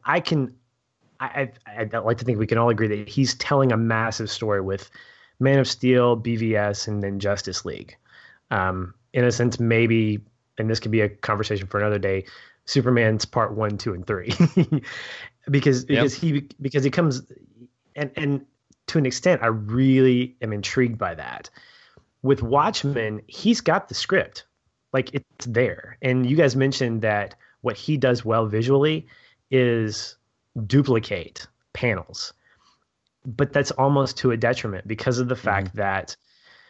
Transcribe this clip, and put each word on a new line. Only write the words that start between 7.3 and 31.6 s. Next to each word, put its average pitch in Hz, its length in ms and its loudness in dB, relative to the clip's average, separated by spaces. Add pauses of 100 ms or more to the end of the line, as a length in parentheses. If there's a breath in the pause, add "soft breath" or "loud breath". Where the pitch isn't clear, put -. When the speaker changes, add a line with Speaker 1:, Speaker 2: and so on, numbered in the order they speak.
Speaker 1:
League. 60 320 -12 (540 loud breath)
Um, 92 440 -2 (180)
in 123 120 2
a 123 60 4
sense, 120 300 0
maybe, 113 600 2 (380)
and 110 100 -2
this 113 120 -2
could 110 100 -6
be 110 120 2
a 104 60 2
conversation 104 600 -4
for 101 100 -4
another 104 220 0
day, 95 240 -2 (420 loud breath)
Superman's 117 580 2
part 110 280 0
one, 104 260 -2
two, 107 160 -6
and 90 100 -10
three, 90 280 -4 (240)
<laughs> - 960 -4
because, 135 320 2
Speaker 2:
Yep. 127 60 -16
Speaker 1:
because 131 260 2
he, 147 340 -2 (120)
because 139 220 -2
he 139 80 2
comes, 143 320 0 (720)
and, 143 220 -6
and 143 280 -2 (440)
to 165 100 0
an 139 80 2
extent, 165 360 0
I 117 60 2
really 127 920 4
am 110 100 -4
intrigued 113 460 -2
by 90 160 -4
that. 65 340 -12 (760 soft breath)
With 131 200 2
Watchmen, 127 840 0
he's - 340 0
got 170 280 0
the 120 60 -12
script, - 520 -2 (460)
like, 131 220 -2
it's - 320 -12
there. 113 540 -2
And 127 280 0
you 143 80 2
guys 139 200 4
mentioned 131 460 0
that 104 320 -2 (260 soft breath)
what 120 160 -4
he 156 220 -2
does 123 260 2
well 113 220 2
visually 139 600 2 (440 soft breath)
is 120 640 0 (500)
duplicate 117 800 0 (280)